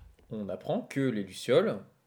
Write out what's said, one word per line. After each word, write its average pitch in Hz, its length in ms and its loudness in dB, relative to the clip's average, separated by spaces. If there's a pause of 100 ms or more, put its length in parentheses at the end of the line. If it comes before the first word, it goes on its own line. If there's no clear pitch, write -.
(320)
on 104 180 -6
apprend 123 320 -2
que - 180 -6
les 117 240 2
Lucioles, 120 540 2 (300)